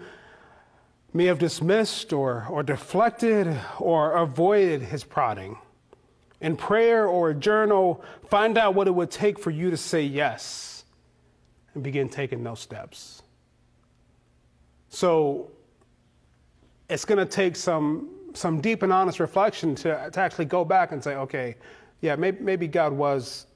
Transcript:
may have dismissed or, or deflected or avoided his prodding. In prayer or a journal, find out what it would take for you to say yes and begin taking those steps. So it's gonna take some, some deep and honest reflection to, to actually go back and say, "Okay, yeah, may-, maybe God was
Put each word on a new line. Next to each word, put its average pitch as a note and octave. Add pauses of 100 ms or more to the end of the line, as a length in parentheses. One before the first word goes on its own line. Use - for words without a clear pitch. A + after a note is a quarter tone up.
(1120)
may F3
have F3
dismissed F3
or, B2
or D3
deflected G3+ (240)
or D#3+
avoided E3+
his B2+
prodding. G#2+ (840)
In D#3+
prayer A3+
or F3
a D3
journal, G3+ (260)
find G#3+
out G#3
what G3
it -
would F3
take G#3
for E3+
you E3
to E3
say D#3+
yes C#3 (880)
and C3+
begin C3+
taking B2
those A#2
steps. - (1700)
So D#3+ (1400)
it's D#3
gonna G3+
take F#3
some, D#3+ (260)
some E3
deep A3
and F#3+
honest F#4
reflection E3+
to, -
to F#3
actually E3+
go F3+
back F3+
and C#3+
say, C#3+
"Okay, C3 (460)
yeah, -
may-, F3+
maybe F#3+
God D3+
was C#3